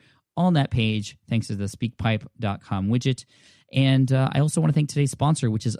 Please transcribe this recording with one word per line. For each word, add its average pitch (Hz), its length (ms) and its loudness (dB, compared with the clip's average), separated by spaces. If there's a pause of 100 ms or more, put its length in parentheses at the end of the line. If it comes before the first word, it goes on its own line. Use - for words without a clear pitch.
(360)
on 180 180 2
that - 160 0
page, 110 460 -2 (140)
thanks 113 160 0
to 107 80 -6
the 101 100 -6
speakpipe 110 600 -4 (120)
dot 101 220 -4
com 98 280 -4
widget. 127 360 -2 (480)
And, 135 400 2
uh, 131 200 2
I - 80 0
also 156 200 0
wanna 156 140 2
thank 151 160 0
today's 143 220 0
sponsor, 139 380 0
which 110 140 -2
is 110 160 -2